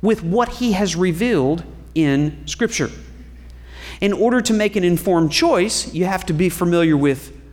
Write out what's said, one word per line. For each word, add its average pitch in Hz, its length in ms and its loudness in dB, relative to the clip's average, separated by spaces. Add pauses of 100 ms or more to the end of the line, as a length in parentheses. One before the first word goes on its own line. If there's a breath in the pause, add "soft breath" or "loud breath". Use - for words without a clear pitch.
with 202 220 2
what 220 260 0
he 240 240 -2
has 185 220 0
revealed 165 680 0 (320)
in 147 520 2
Scripture. 196 440 -4 (1080 loud breath)
In 202 100 0
order 233 300 2
to 226 120 0
make 214 220 0
an 190 80 2
informed 170 480 2
choice, 220 640 0
you 175 120 0
have 185 220 -4
to 175 60 0
be 175 160 2
familiar 170 480 2
with 139 380 0 (180)